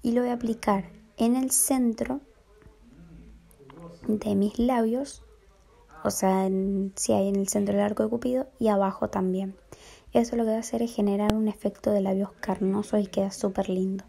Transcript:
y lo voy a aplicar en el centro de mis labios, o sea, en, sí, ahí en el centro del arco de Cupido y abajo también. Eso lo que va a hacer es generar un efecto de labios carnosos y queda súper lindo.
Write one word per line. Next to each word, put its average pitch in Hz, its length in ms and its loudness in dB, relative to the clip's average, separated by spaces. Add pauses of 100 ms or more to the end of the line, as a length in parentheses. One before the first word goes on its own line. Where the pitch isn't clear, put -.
y 233 120 0
lo 247 80 2
voy 247 80 0
a 240 60 -2
aplicar 220 540 -2 (280)
en 233 180 4
el 262 160 0
centro 254 720 0 (1900)
de 208 280 0
mis 202 220 0
labios, 240 640 0 (840)
o 208 60 2
sea, 190 360 2
en, 190 480 0
sí, - 160 -2
ahí 196 160 4
en 196 80 0
el 196 140 0
centro 202 260 0
del 202 80 4
arco 208 200 0
de 220 60 0
Cupido 247 380 -2 (100)
y 220 120 2
abajo 196 400 2
también. 190 480 -2 (560)
Eso 233 240 2
lo 226 80 0
que 220 60 0
va 220 40 0
a 226 60 -2
hacer 233 200 -4
es 233 140 -4
generar 208 380 2
un 220 160 2
efecto - 420 -2
de 208 80 4
labios 196 400 0
carnosos 202 640 0
y 196 60 -2
queda 196 240 -2
súper 196 360 -2
lindo. 190 420 -2